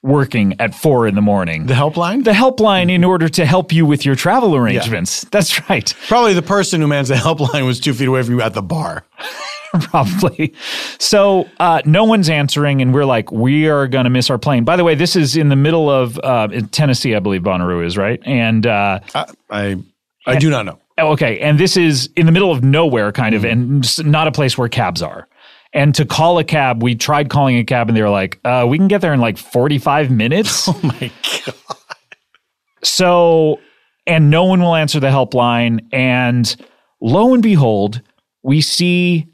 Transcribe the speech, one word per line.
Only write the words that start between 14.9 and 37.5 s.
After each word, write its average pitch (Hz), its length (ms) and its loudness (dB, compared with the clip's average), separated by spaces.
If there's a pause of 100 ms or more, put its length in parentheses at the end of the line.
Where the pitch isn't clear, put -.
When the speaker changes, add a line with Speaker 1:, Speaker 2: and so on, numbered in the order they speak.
Speaker 1:
this 143 220 -2
is 143 180 0
in 156 140 2
the 139 80 2
middle 156 320 2
of, 127 340 0
uh, 120 300 0
in 107 160 -6
Tennessee, 131 460 0
I 104 40 0
believe 95 220 -2
Bonnaroo 90 440 -2
is, 87 120 -4
right? 101 280 -2
And, 113 400 0
uh, 101 360 0 (120)
Speaker 2:
I, 147 120 -4 (240)
I, 101 260 -6 (500)
I 160 120 0
do 156 120 2
not 123 160 -2
know. 85 140 -14 (180)
Speaker 1:
Oh, 156 120 2
okay, 139 300 0
and 151 200 2
this 185 160 2
is 156 400 0
in 156 100 2
the 165 60 4
middle 190 200 2
of 127 120 -2
nowhere, 135 480 2
kind 110 240 0
of, 104 60 0
Speaker 2:
Mm-hmm. 117 100 -2 (220)
Speaker 1:
and 135 120 0
s-, - 140 -4
not 156 280 2
a 151 40 0
place 139 260 -2
where 120 120 -2
cabs 90 320 -4
are. - 260 -12 (460)
And 147 220 2
to 151 100 0
call 170 340 2
a 156 60 -2
cab, 131 360 0
we 120 140 0
tried 147 340 -2
calling 139 280 2
a 120 80 0
cab, 120 240 -2
and 113 60 2
they 110 60 2
were 104 80 2
like, 98 360 -2
"Uh, 123 220 0
we 143 100 0
can 196 100 2
get 196 140 0
there 165 120 0
in, 135 60 0
like, 113 180 -2
forty-five 143 720 0
minutes." 135 600 0
Speaker 2:
<laughs> - 0 -
Oh, - 120 -4
my - 300 -4 (340)
God. 135 100 -12 (1300)
Speaker 1:
So, 170 760 2 (460)
and 160 240 4
no 165 160 4
one 185 160 2
will 170 140 2
answer 156 240 0
the 135 80 0
helpline, 120 840 0
and 123 640 0 (460)
lo 196 320 2
and 240 100 2
behold, 117 580 2 (420)